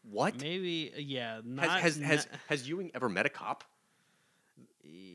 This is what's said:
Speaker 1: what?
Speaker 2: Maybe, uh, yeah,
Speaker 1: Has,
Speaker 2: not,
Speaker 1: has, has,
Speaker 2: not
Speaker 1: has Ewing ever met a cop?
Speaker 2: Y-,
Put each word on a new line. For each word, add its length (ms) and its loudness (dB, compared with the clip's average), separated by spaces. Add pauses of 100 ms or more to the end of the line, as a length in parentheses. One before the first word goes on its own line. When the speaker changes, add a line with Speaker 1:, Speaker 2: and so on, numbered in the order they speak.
Speaker 1:
what? 400 0
Speaker 2:
Maybe, 540 -2
uh, 40 -8
yeah, 360 -4
Speaker 1:
Has, 100 -10
Speaker 2:
not, 360 2
Speaker 1:
has, 160 6
has, 340 4
Speaker 2:
not 80 -10 (100)
Speaker 1:
has 180 0
Ewing 280 -4
ever 140 2
met 180 4
a 20 4
cop? 340 -6 (1200)
Speaker 2:
Y-, 60 -20 (260)